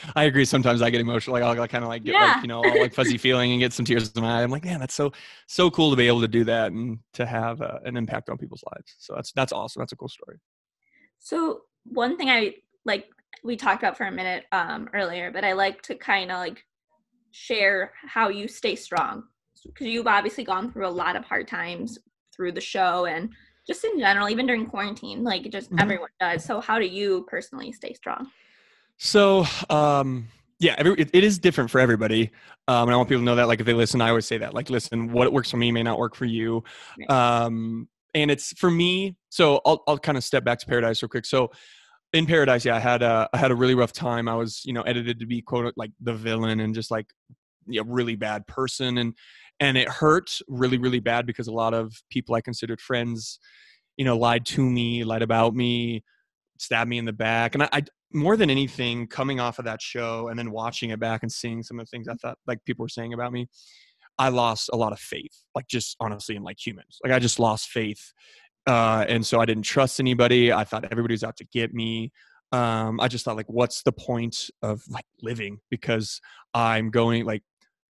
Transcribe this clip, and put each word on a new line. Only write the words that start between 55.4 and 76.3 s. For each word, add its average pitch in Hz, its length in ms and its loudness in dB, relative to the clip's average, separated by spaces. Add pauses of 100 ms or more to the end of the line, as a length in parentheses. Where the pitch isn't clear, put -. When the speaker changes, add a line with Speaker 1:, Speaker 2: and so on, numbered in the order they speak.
Speaker 1:
me, 120 480 -2 (560)
stabbed 117 320 -2
me 120 80 -2
in 117 80 -4
the 113 80 -4
back. 113 400 0
And 143 100 2
I, 143 80 2
I, 143 120 0 (280)
more 165 260 2
than 175 120 4
anything, 123 560 -2
coming 135 340 -4
off 120 180 -4
of 120 80 -12
that 110 160 -8
show 117 460 -6
and 117 100 -8
then 117 120 -6
watching 113 400 -6
it 110 100 -8
back 113 220 -4
and 110 100 -6
seeing 117 300 -8
some 117 180 -14
of 113 60 -14
the - 40 -20
things 120 180 -12
I 123 60 -10
thought, 123 320 -12
like, 120 180 -8
people 117 200 -6
were 113 40 -8
saying 117 260 -10
about 123 180 -6
me, 123 160 -6 (720)
I 131 120 4
lost 120 420 0
a 123 40 -2
lot 113 160 0
of 104 80 -12
faith, - 440 -14 (100)
like, 127 140 -8
just - 320 -6
honestly 107 360 -6
in, 101 80 -12
like, 92 200 -14
humans. 98 400 -14
Like, 131 80 0
I 127 60 6
just 120 200 2
lost 110 300 2
faith. 107 440 -6 (540)
Uh, 113 420 4
and 113 180 0
so 117 140 4
I 113 60 4
didn't 110 180 -2
trust - 360 0
anybody. 123 520 4
I 107 120 2
thought 110 260 -6
everybody 117 240 -2
was 110 100 -4
out 113 140 -8
to - 80 -20
get 117 280 -4
me. 113 380 -6 (400)
Um, 113 480 0
I 123 80 2
just 127 160 -6
thought, 110 120 -4
like, 107 140 -10
What's 120 340 0
the - 80 0
point 117 580 -6 (120)
of, 107 260 -4
like, 107 180 -12 (160)
living? 110 380 -8 (100)
Because 110 500 -4 (340)